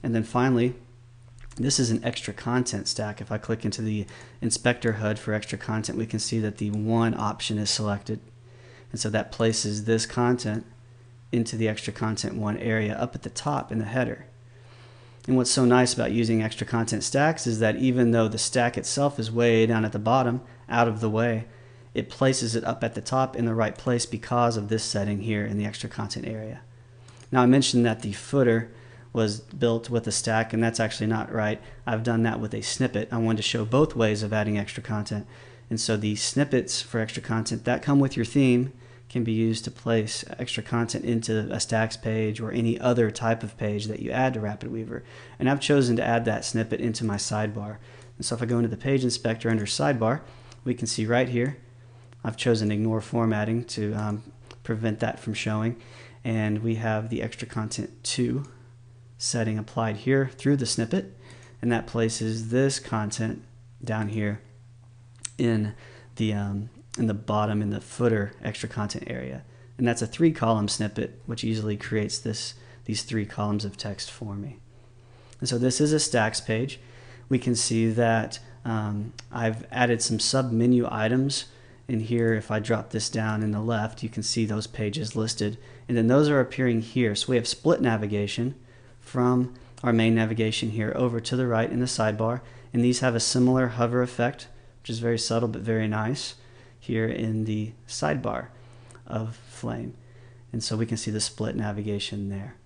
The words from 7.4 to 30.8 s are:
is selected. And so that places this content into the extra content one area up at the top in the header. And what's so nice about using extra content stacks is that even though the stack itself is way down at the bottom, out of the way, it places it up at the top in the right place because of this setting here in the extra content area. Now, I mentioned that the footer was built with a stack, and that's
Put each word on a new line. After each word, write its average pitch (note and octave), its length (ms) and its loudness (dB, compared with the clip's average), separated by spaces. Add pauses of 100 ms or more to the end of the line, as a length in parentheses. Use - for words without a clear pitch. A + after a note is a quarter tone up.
is G#2 100 -2
selected. G#2+ 500 -2 (720)
And A2 80 -8
so G#2+ 120 -2
that G#2+ 200 0
places G#2+ 520 0
this A2+ 240 2
content A#2+ 580 0 (680)
into A#2 240 0
the A2 120 0
extra G#2+ 260 -4
content - 420 -4
one G#2 220 -2
area A2 380 0
up - 180 -4
at - 80 -10
the - 80 -10
top - 420 -4
in A2+ 80 -2
the G#2+ 60 -2
header. A#2 400 -2 (1000)
And B2+ 120 4
what's B2 120 4
so C3+ 140 4
nice B2 300 8
about A#2+ 180 0
using A2+ 320 2
extra A2 240 -4
content A2+ 340 -2
stacks D3+ 460 2
is A2+ 120 0
that A2 180 4
even B2 340 4
though A2+ 160 4
the A2 100 -2
stack A#2+ 400 0
itself C#3+ 400 0
is A2 140 -4
way A#2 340 6
down A2 200 2
at G#2+ 80 -2
the G#2 40 -4
bottom, A#2+ 440 2 (260)
out A#2 220 4
of G#2+ 100 -4
the A2+ 100 0
way, A2+ 360 0 (480)
it B2 160 -4
places B2+ 480 2
it A2+ 80 0
up - 180 -2
at A2+ 100 -2
the - 80 -4
top C3 340 0
in A#2+ 100 0
the A2+ 100 2
right A2+ 220 2
place A#2+ 280 0
because A#2+ 520 2
of G#2 100 -4
this A2 160 0
setting G2+ 380 -2
here G#2+ 240 -2
in G#2 120 -2
the G#2 80 0
extra G#2+ 240 -6
content - 380 -6
area. A2 320 -8 (720)
Now, B2+ 100 6
I B2 40 8
mentioned B2+ 400 6
that A2+ 160 0
the G#2 100 -4
footer A#2 580 2 (440)
was A2 260 0
built A#2 500 -2
with A#2 180 0
a G#2 40 -2
stack, A2+ 400 0
and A2+ 100 2
that's A2+ 200 0